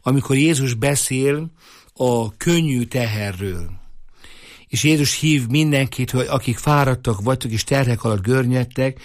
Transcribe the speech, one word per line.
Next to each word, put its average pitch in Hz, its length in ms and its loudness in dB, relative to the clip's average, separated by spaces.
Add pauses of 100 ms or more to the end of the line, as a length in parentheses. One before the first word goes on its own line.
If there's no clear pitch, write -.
amikor 135 340 0
Jézus 135 380 2
beszél 139 800 0 (420)
a 117 440 0
könnyű 160 460 2
teherről. 101 880 -4 (960)
És - 160 -4
Jézus 147 360 2
hív 143 280 2
mindenkit, 135 640 0
hogy 127 180 0
akik 131 280 -2
fáradtak 127 640 2
vagytok 127 300 -2
és 110 120 -2
terhek 131 400 0
alatt 107 200 0
görnyedtek, 127 800 0